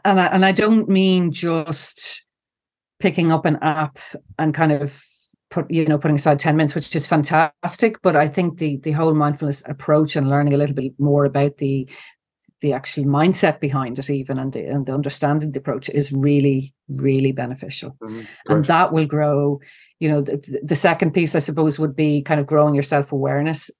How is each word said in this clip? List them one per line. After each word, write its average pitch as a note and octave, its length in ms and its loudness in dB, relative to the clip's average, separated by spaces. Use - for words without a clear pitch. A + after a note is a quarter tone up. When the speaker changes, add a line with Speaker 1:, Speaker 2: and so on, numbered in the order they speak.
Speaker 1:
and F#3+ 160 4
I, F3+ 60 4
and F#3+ 180 4
I F#3+ 80 4
don't G#3+ 360 2
mean F#3 440 2
just D#3+ 920 -6
picking E3 320 2
up D#3 140 0
an D#3 160 2
app D3+ 360 -4
and D#3 160 0
kind D#3 180 2
of C#3+ 300 -4
put, D3+ 200 -4
you E3 160 0
know, D3+ 120 2
putting D3+ 180 0
aside C#3+ 220 2
ten D3+ 180 2
minutes, D#3 180 2
which D#3 200 -6
is D#3 120 0
fantastic. E3 960 0
But E3 140 2
I D3+ 120 4
think E3+ 300 -2
the, D3 200 -2
the D#3 140 -4
whole D#3+ 220 2
mindfulness D3 520 0
approach D3+ 500 0
and C3+ 140 0
learning C#3+ 240 2
a - 20 2
little C#3+ 180 0
bit C3+ 240 -6
more C#3+ 260 4
about C#3+ 340 0
the, C3+ 300 -4
the D3 120 -2
actual C3+ 320 -6
mindset D#3 540 2
behind C3 400 -4
it C3+ 120 -10
even, C3+ 280 -4
and C3 140 -6
the, - 140 -10
and C#3 200 -4
the C3+ 80 -6
understanding D3 580 -2
the C#3 80 -6
approach C3+ 280 -8
is C#3 240 -2
really, C#3 640 2
really C3+ 440 0
beneficial. C3 680 -10
Speaker 2:
Mm-hmm. A2 160 -12
Speaker 1:
And A2 80 -16
Speaker 2:
Great. D#3 200 2
Speaker 1:
that E3+ 260 4
will D#3+ 140 2
grow, C#3+ 540 0
you D#3+ 100 -2
know, D3+ 120 2
the, C3+ 160 -4
the, - 260 -8
the D3 140 -2
second E3 360 2
piece, E3 220 0
I E3 60 2
suppose, D#3 380 0
would D3 180 -2
be D3+ 260 2
kind D#3 160 0
of C#3 80 -2
growing D3+ 280 4
your C#3 80 2
self-awareness. C#3+ 960 -2